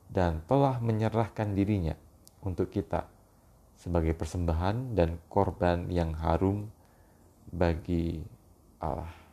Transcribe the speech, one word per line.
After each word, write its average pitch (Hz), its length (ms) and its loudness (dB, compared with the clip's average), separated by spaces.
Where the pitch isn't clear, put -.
dan 85 400 2
telah 135 320 2
menyerahkan 110 720 0
dirinya 95 400 2
untuk 90 320 -4
kita 87 320 -2
sebagai 80 400 0
persembahan 90 800 -2
dan 85 320 2
korban 90 640 2
yang 82 240 0
harum 92 480 2
bagi 82 800 0
Allah." 82 320 -6